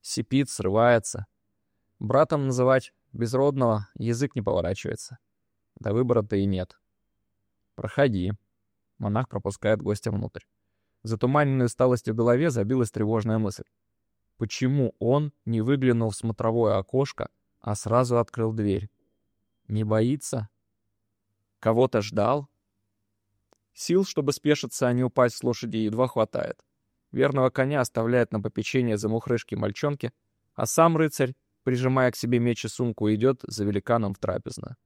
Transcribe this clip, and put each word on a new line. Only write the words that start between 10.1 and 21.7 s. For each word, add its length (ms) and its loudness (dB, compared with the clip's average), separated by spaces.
внутрь. 340 -8
В 60 -10
затуманенной 580 2
усталости 440 0
в 40 -2
голове 360 2
забилась 400 0
тревожная 480 0
мысль. 260 -4
Почему 600 0
он 340 0
не 160 -2
выглянул 500 2
в 60 -10
смотровое 640 0
окошко, 520 -4
а 140 -4
сразу 440 2
открыл 340 -2
дверь? 360 -2
Не 160 -2
боится? 640 -2
Кого-то 400 2